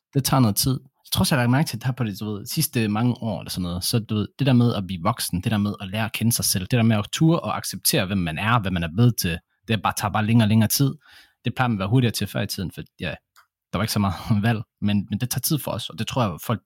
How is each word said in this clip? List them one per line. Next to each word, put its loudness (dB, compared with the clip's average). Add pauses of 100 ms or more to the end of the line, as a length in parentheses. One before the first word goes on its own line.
(140)
Det 0
tager 4
noget 4
tid. 0 (260)
Jeg -12
tror -4
også, 2
jeg 2
har 2
lagt 4
mærke 4
til -8
det -8
her 0
på -2
det, -4
du -6
ved, -10
sidste 0
mange 2
år -4
eller -14
sådan -6
noget. -4
Så 0
du -4
ved, 0 (120)
det 2
der 6
med 4
at -6
blive -6
voksen, -2
det -2
der 0
med 0
at -12
lære -2
at -6
kende 0
sig -2
selv, 0
det -6
der 4
med 4
at -2
ture 4
og -4
acceptere, -2
hvem -2
man -2
er, 2
hvad -2
man -2
er -4
blevet 4
til, -2 (280)
det 0
bare, 0
tager -2
bare 0
længere 6
og 2
længere 6
tid. 0 (520)
Det -4
plejer 0
man 0
at -4
være -2
hurtigere 4
til -4
før -4
i -4
tiden, -6
for -14 (180)
ja, -6 (560)
der -4
var 0
ikke -2
så 0
meget 2 (180)
<laughs> 2
valg, 0 (200)
men, 0
men -2
det -4
tager -6
tid -2
for -6
os, -6
og -14
det -4
tror 0
jeg, -2
folk -4